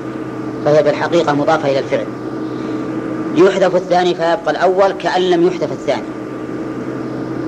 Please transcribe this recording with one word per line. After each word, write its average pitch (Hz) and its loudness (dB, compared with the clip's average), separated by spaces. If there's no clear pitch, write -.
فهي 147 4
في 143 4
الحقيقة 156 2
مضافة 147 2
إلى 139 2
الفعل. 123 -2
يحذف 185 4
الثاني 175 2
فيبقى 165 0
الأول 180 4
كأن 175 0
لم 175 4
يحذف 156 0
الثاني. 127 -2